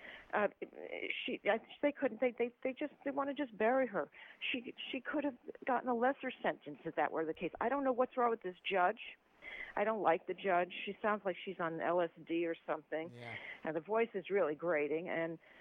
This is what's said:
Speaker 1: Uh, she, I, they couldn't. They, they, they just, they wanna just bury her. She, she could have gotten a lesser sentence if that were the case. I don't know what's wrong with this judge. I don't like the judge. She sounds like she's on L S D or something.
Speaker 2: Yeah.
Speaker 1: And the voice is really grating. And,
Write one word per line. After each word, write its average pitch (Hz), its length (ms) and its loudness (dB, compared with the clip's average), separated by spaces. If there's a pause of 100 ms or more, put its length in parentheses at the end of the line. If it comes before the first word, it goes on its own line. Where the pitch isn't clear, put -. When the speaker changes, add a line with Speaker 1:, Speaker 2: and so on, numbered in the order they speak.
(340)
Speaker 1:
Uh, 208 140 4 (760)
she, - 220 -2
I, 220 140 4 (220)
they 285 100 4
couldn't. 233 280 -2
They, 247 160 2
they, 240 140 0 (140)
they 262 80 0
just, 277 200 -6 (120)
they 277 80 -2
wanna 277 200 -2
just 254 240 -4
bury 247 300 4
her. 185 220 -2 (420)
She, 247 240 -4 (160)
she 269 80 -4
could 277 240 -2
have 277 120 -2 (340)
gotten 247 200 2
a 247 60 4
lesser 254 380 2 (100)
sentence 151 420 -2
if 165 120 -6
that 151 160 2
were 160 120 0
the 156 80 0
case. 165 280 -4
I 226 80 0
don't 277 160 0
know 262 80 6
what's 247 240 0
wrong 240 140 4
with 226 120 -2
this 180 140 -6 (120)
judge. 190 300 4 (800)
I 202 80 2
don't 220 180 0
like 165 240 4
the 185 80 -4
judge. 180 380 2 (120)
She 196 160 -6
sounds 208 240 2
like 185 200 0
she's 185 160 -6
on 165 200 -2
L 170 200 4
S 165 100 2 (160)
D 165 180 0
or 165 120 0 (100)
something. 156 480 -4
Speaker 2:
Yeah. 120 120 -12 (380)
Speaker 1:
And 156 120 -2
the 170 40 0
voice 220 340 2
is 190 140 -4
really 170 280 2
grating. 156 520 0
And, 165 300 -2 (220)